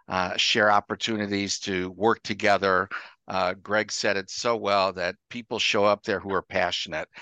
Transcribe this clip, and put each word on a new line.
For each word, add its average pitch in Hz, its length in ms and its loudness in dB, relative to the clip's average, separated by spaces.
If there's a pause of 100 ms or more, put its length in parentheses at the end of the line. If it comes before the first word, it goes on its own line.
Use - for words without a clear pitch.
uh, 92 300 -2
share 107 320 4
opportunities 101 920 0
to 92 300 -2
work 101 320 0
together. 98 680 2 (400)
Uh, 95 340 -2
Greg 101 300 -2
said 101 240 0
it 95 120 -4
so 120 280 -2
well 101 360 2
that 90 220 -4 (140)
people 117 320 -6
show 101 240 2
up 104 180 2
there 101 160 -2
who 98 160 -4
are 90 80 0
passionate, 90 680 -4 (140)